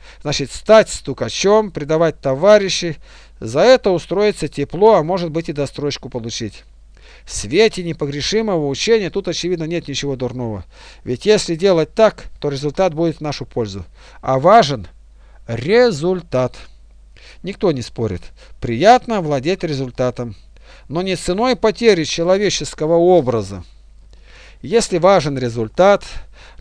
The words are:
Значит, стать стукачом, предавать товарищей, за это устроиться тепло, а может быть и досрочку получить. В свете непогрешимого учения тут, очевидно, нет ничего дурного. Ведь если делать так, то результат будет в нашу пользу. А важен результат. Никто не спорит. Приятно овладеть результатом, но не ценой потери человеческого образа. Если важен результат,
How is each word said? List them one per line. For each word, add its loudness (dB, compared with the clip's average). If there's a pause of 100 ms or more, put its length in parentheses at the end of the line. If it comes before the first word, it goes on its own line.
(220)
Значит, -4
стать 4
стукачом, -2
предавать -2
товарищей, 2 (420)
за -2
это 4
устроиться -2
тепло, 2
а 4
может -4
быть -6
и -6
досрочку -6
получить. -10 (580)
В -18
свете 0
непогрешимого -4
учения 0
тут, -6
очевидно, -4
нет -6
ничего -6
дурного. -6 (400)
Ведь -6
если 2
делать 0
так, 2 (160)
то -4
результат -2
будет -2
в -16
нашу -8
пользу. -6 (360)
А 0
важен 4 (600)
результат. -2 (840)
Никто -2
не -2
спорит. -6 (360)
Приятно 2
овладеть -4
результатом, -4 (540)
но -4
не -4
ценой -2
потери 2
человеческого -2
образа. 2 (1000)
Если 0
важен 2
результат, 2 (580)